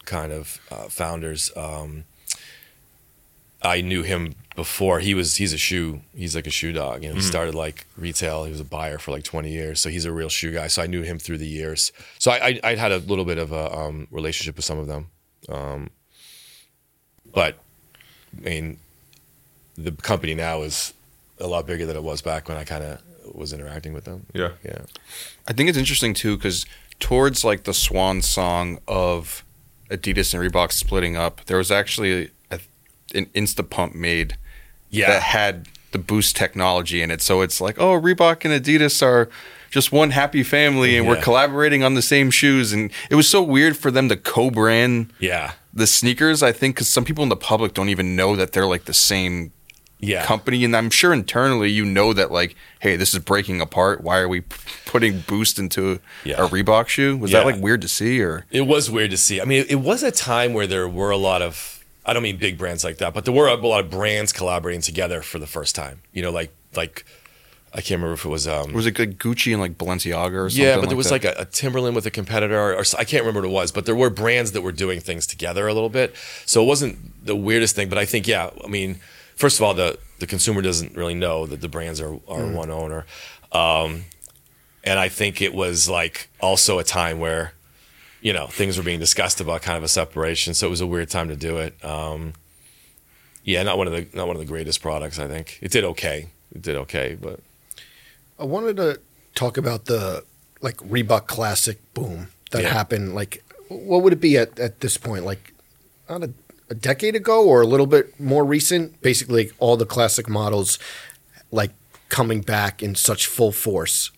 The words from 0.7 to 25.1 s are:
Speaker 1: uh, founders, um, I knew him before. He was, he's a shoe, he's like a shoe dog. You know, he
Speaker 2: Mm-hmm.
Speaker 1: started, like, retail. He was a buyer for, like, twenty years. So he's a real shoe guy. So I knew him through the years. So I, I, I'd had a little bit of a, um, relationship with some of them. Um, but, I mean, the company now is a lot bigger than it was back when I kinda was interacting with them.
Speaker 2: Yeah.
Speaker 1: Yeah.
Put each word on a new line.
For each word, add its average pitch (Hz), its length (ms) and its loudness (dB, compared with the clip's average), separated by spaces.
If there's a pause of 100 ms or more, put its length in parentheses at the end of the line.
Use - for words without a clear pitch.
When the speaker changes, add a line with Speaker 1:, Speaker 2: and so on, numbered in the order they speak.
Speaker 1:
uh, 53 180 -14
founders, 82 640 -6
um, 78 500 -12 (1600)
I 90 200 0
knew 90 200 -2
him 85 320 -4 (220)
before. 87 440 0
He 98 140 0
was, 87 220 0
he's 95 180 -2
a 78 40 -6
shoe, 80 440 -4 (140)
he's 82 200 -8
like 78 120 -8
a 73 40 -8
shoe 80 220 -4
dog. 71 300 -6
You 76 60 -10
know, 78 60 -8
he 95 60 -6
Speaker 2:
Mm-hmm. 95 60 0
Speaker 1:
started, 82 280 -2
like, 78 300 -8 (120)
retail. 80 480 -6
He 78 60 -10
was 76 80 -10
a 76 60 -12
buyer 78 320 -8
for, 73 140 -12
like, 71 120 -8
twenty 78 280 -8
years. 78 280 -6
So 82 100 -2
he's 82 160 -6
a 85 60 -6
real 80 180 -6
shoe 82 220 -4
guy. 80 160 -6
So 82 140 -2
I 85 60 -4
knew 87 160 -6
him 82 160 -8
through 82 180 -8
the 78 100 -8
years. 78 440 -4 (260)
So - 140 4
I, 123 60 4 (100)
I, 127 160 0
I'd 113 160 0
had 110 120 2
a 92 80 2
little 95 260 -2
bit 85 120 -2
of 80 140 -4
a, 78 200 -4
um, 78 380 -8
relationship 78 460 -6
with - 100 -8
some 78 140 -6
of 73 80 -8
them. 73 200 -8 (420)
Um, 71 400 -10 (1400)
but, 82 240 0 (800)
I - 40 -18
mean, 80 360 -8 (1000)
the 80 140 -8
company 78 440 -4
now 80 260 -4
is - 320 -8 (460)
a 90 80 -8
lot 85 200 -4
bigger 85 180 -6
than 80 100 -6
it 78 80 -8
was 76 180 -8
back 78 260 -6
when 78 100 -8
I 76 60 -10
kinda 76 360 -10 (320)
was 73 220 -12
interacting 76 400 -12
with 73 120 -14
them. 90 280 -16
Speaker 2:
Yeah. 90 160 -4 (140)
Speaker 1:
Yeah. - 180 -14 (680)